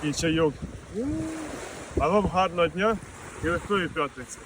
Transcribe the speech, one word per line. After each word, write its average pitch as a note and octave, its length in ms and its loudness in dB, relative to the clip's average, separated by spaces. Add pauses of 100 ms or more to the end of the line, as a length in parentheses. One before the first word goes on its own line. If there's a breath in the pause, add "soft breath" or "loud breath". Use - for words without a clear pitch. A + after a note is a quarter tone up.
і D3 100 0
чайок. D#3+ 400 4 (1500)
А C#3 80 4
вам G3 180 6
гарного F3 420 4
дня G3 300 2 (460)
і D#3+ 60 2
легкої F3 380 2
п'ятниці. C#3 580 -4